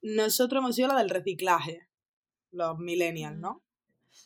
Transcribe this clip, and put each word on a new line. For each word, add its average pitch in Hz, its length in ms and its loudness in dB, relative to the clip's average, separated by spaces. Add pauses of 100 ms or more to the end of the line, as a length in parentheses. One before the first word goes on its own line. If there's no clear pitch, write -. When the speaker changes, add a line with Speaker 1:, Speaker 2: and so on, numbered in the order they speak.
Speaker 1:
Nosotros 220 600 2
hemos 247 140 0
sido 254 140 2
la 277 100 4
del 202 100 4
reciclaje, 175 800 -2 (640)
los 165 280 -2
millennials, 165 580 -2
Speaker 2:
Mm, - 20 -10
Speaker 1:
¿no? 202 240 -8 (640)